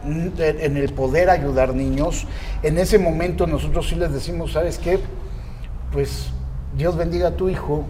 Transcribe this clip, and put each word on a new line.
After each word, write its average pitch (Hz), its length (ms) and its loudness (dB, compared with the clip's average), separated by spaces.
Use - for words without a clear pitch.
en 156 720 0
el 139 160 0
poder 147 360 2
ayudar 135 460 4
niños. 135 500 0
En 151 160 2
ese 190 180 4
momento 170 480 2
nosotros 151 440 0
sí 165 60 0
les 170 160 0
decimos, 160 420 -4
"¿Sabes 160 260 0
qué? 190 200 2
Pues - 380 -2
Dios 165 180 2
bendiga 170 340 0
a - 20 0
tu 185 180 0
hijo 156 400 -2